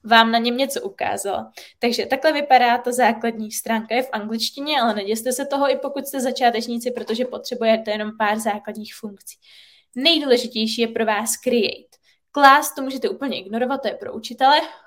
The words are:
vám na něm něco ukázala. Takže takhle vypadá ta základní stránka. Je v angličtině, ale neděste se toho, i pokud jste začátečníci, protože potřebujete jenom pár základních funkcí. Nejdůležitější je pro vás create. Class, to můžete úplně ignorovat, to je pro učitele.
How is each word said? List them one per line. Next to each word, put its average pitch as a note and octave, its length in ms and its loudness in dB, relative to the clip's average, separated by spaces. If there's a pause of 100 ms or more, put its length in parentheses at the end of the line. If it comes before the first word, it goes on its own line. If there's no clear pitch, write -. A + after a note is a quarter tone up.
vám A3+ 280 6
na A#3 60 2
něm A#3+ 180 0
něco C4+ 260 -2
ukázala. G3+ 680 -6 (260)
Takže A#3 280 -2
takhle C4+ 260 2
vypadá B3+ 460 4
ta A#3+ 140 -4
základní A3+ 600 0
stránka. A3 420 -4
Je B3+ 80 2
v B3+ 100 -6
angličtině, A#3 680 -4
ale A#3 140 2
neděste A3 380 -2
se C#4 140 -4
toho, C#4 240 0
i C4+ 60 2
pokud C#4 300 -6
jste C4+ 140 -6
začátečníci, A#3+ 720 0
protože A3+ 340 -4
potřebujete A3 680 -2
jenom G#3+ 280 -4
pár G#3+ 200 0
základních G#3+ 560 -6
funkcí. - 440 -16 (560)
Nejdůležitější A#3+ 840 2
je A3+ 80 2
pro A3+ 180 -2
vás A3 300 -2
create. - 580 -2 (380)
Class, C#4+ 420 6
to C#4 80 -8
můžete C4 260 -4
úplně A3+ 320 -6
ignorovat, A#3+ 420 -4
to A3 60 -4
je F3+ 60 -4
pro - 200 -12
učitele. C4 460 2 (260)